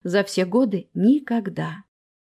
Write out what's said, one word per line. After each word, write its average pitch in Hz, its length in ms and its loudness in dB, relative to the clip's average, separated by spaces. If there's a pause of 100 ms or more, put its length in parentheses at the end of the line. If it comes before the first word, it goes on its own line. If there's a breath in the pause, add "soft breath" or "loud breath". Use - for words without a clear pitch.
За 190 160 2
все 190 220 0
годы 196 500 0
никогда. 196 880 0 (580)